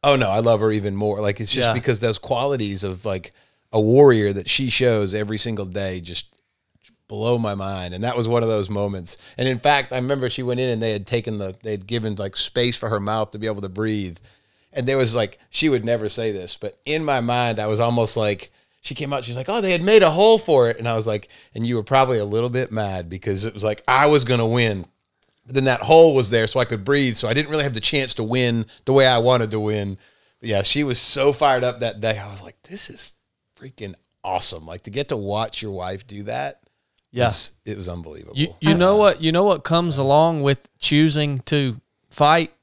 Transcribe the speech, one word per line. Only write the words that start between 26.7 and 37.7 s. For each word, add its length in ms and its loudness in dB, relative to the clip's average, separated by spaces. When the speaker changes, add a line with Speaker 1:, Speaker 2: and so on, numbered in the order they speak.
Speaker 1:
breathe. 320 0
So 120 -4
I 60 0
didn't 160 -2
really 140 0
have 100 -4
the 60 -6
chance 340 -2
to 100 -4
win 400 0
the 80 2
way 120 8
I 120 4
wanted 320 2
to 100 -4
win." 380 -4
But 100 -12
yeah, 140 0
she 220 0
was 140 -2
so 360 0
fired 300 2
up 160 -4
that 200 -6
day. 180 -2
I 120 -14
was 100 -16
like, 220 -20
"This 260 -14
is 240 -14
freaking 340 -14
awesome." 400 -6
Like, 200 -14
to 60 -14
get 180 -6
to 80 -4
watch 440 -6
your 120 -10
wife 340 -10
do 160 -16
that 380 -8
Speaker 2:
Yeah. 160 -2
Speaker 1:
was, 260 -2
it 100 -10